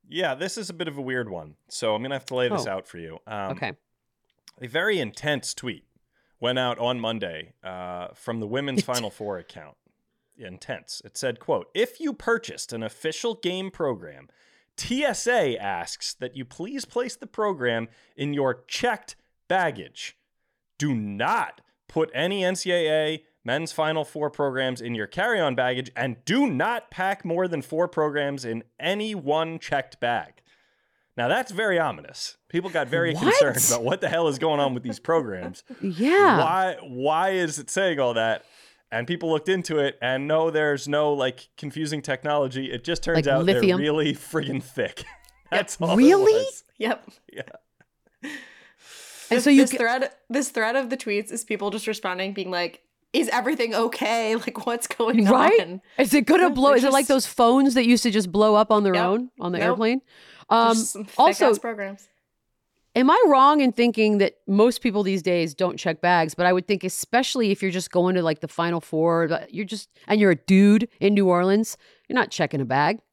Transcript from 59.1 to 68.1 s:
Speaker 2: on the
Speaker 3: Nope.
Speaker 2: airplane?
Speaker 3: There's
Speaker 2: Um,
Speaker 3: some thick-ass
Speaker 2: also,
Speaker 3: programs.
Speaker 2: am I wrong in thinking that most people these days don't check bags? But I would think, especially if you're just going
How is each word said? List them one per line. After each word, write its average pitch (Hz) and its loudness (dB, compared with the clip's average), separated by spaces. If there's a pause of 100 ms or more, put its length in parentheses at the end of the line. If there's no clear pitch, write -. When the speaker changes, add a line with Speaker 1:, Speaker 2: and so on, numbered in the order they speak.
Speaker 2:
on 175 -4
the 180 -2
Speaker 3:
Nope. 202 2
Speaker 2:
airplane? 226 0 (480)
Speaker 3:
There's 226 6 (100)
Speaker 2:
Um, 226 4
Speaker 3:
some 220 -4
thick-ass 302 4
Speaker 2:
also, 240 4
Speaker 3:
programs. 202 -10 (880)
Speaker 2:
am 262 6
I 453 8
wrong 285 8
in 254 4
thinking 220 4
that 196 2 (100)
most 214 4
people 208 0
these 190 0
days 165 0
don't 180 -2
check 160 -4
bags? 170 2
But 175 0
I 185 4
would 180 0
think, 196 0
especially 233 0
if 196 0
you're 190 -2
just 180 -6
going 180 2